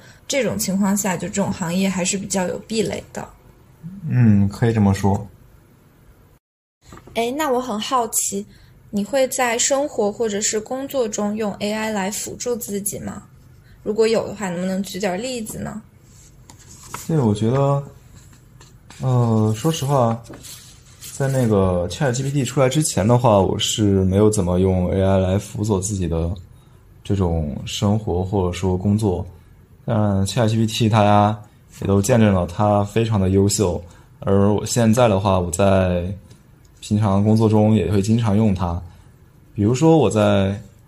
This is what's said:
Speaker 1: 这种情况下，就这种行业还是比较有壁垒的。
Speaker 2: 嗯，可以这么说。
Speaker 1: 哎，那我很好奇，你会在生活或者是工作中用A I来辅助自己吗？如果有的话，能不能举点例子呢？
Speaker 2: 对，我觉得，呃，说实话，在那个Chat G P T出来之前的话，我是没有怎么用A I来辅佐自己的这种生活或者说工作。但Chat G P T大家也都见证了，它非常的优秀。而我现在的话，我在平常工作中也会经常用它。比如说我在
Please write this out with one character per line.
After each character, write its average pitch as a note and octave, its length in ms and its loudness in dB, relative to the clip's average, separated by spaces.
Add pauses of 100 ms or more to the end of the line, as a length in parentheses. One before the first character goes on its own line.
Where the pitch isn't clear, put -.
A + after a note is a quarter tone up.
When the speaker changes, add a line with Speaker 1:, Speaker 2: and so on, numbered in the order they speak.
(260)
Speaker 1:
这 C#4 160 -2
种 F#3+ 160 -2
情 F#3+ 200 -4
况 G3+ 180 0
下， F#3+ 200 -2
就 F3 120 -8
这 G#3 60 -10
种 G3 180 -2
行 F3 200 -6
业 F#3+ 160 0
还 F#3 160 -4
是 G3 120 -2
比 F#3+ 100 -8
较 F#3 220 -2
有 - 180 -6
壁 A3 160 -4
垒 - 300 -6
的。 - 160 -12 (800)
Speaker 2:
嗯， A2 400 4
可 A#2 200 -2
以 A2+ 40 2
这 A2 80 0
么 G2 140 4
说。 G2+ 320 -2 (1900)
Speaker 1:
哎， A#3 220 -2
那 D4+ 140 -2
我 B3 100 0
很 B3 180 -6
好 A#3 300 -2
奇， G3+ 360 -6 (460)
你 G3+ 140 -2
会 C4 240 2
在 B3 300 -2
生 C#4 300 0
活 G#3 220 -2
或 A3 180 -4
者 G3+ 120 -4
是 G#3+ 200 -2
工 C4 280 -8
作 B3+ 200 -2
中 G#3 280 -4
用 G#3+ 240 -4
A G#3 120 -4
I A3 180 -4
来 G3 200 -4
辅 - 260 -8
助 A#3+ 200 -4
自 G3+ 240 -8
己 - 200 -8
吗？ F#3+ 220 -12 (600)
如 G#3 120 -4
果 A3 120 2
有 A3+ 200 0
的 - 80 -10
话， G#3 140 -6
能 F3 120 -6
不 F#3 60 -4
能 F#3+ 160 -4
举 F#3 160 -10
点 F#3+ 240 -4
例 B3+ 200 -8
子 - 160 -12
呢？ - 220 -10 (1300)
Speaker 2:
对， E3 120 0
我 A2 160 2
觉 A2 160 0
得， C#3 320 0 (1160)
呃， A#2 560 2
说 D#3+ 160 -2
实 D#3+ 120 -6
话， B2 360 0 (920)
在 C#3 140 -4
那 C3 200 0
个 F#2 420 2
Chat B2+ 240 -2
G C3 100 -4
P C#3 80 -4
T C#3 140 -2
出 C#3+ 160 -2
来 B2+ 80 4
之 D3 140 0
前 G2 240 -2
的 A#2+ 120 4
话， A2 220 4
我 - 180 2
是 G2 460 2
没 F#2+ 120 2
有 G#2+ 140 6
怎 G#2 140 0
么 F2+ 160 0
用 F#2 320 2
A F#2+ 100 2
I F#2+ 160 4
来 F#2+ 200 0
辅 G#2+ 260 -6
佐 G#2 160 0
自 G2+ 140 -4
己 F#2 120 -2
的 E2 240 -2 (720)
这 G#2 140 -2
种 E2 480 -2
生 G#2 340 -2
活 F#2 260 -2
或 F#2 220 0
者 F2 60 -2
说 F2+ 240 -2
工 G2+ 200 0
作。 F#2 300 -2 (580)
但 G#2 420 0
Chat A2+ 220 0
G A2+ 80 0
P A2+ 100 2
T A2 220 0
大 G#2+ 140 4
家 G#2 340 4 (440)
也 - 60 -6
都 G2 140 4
见 A#2 200 2
证 G#2+ 120 6
了， F2+ 140 0
它 G#2 380 0
非 A2+ 200 -2
常 G#2+ 160 0
的 F#2+ 100 2
优 G2 180 4
秀。 F2+ 340 0 (380)
而 G2+ 320 4
我 G2 120 0
现 A2+ 280 2
在 A#2+ 160 4
的 F#2+ 100 2
话， F#2+ 220 2
我 F2 100 -4
在 F#2 540 2 (760)
平 G#2+ 180 -2
常 G2+ 260 2
工 A2 120 4
作 A2 120 2
中 G#2+ 260 4
也 F2+ 160 0
会 G2+ 120 2
经 A2 160 0
常 G#2+ 180 0
用 G#2+ 180 2
它。 F2 260 -4 (760)
比 G#2 80 -2
如 A2+ 120 2
说 D#3+ 240 4
我 G#2+ 120 4
在 G2+ 500 2 (280)